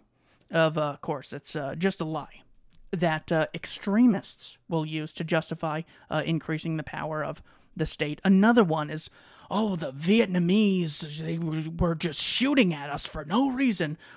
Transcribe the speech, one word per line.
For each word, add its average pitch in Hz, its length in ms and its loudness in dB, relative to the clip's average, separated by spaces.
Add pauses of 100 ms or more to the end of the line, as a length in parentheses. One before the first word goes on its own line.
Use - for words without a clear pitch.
(520)
of, 160 260 4
uh, 147 240 -2
course, 139 320 -6
it's, - 220 -10
uh, 143 200 -6
just 180 260 -2
a 165 40 -2
lie 156 380 -8 (480)
that, 160 400 0
uh, 160 240 2
extremists - 1120 0
will 160 180 -2
use 156 280 -6
to - 100 -6
justify, 160 580 -2 (300)
uh, 151 140 0
increasing 160 520 -2
the 151 60 -6
power 151 400 -8
of 151 180 -8 (340)
the 156 120 0
state. 147 360 -4
Another 208 400 8
one 156 280 0
is, 156 180 -6 (400)
"Oh, 202 260 -2
the 156 160 -6
Vietnamese, 180 1300 2
they 165 180 -4
w-, 160 340 -4
were 170 240 0
just 156 260 -4
shooting 262 500 2
at 143 200 -6
us - 160 -6
for 151 180 -10
no 240 240 2
reason. 226 480 -2 (200)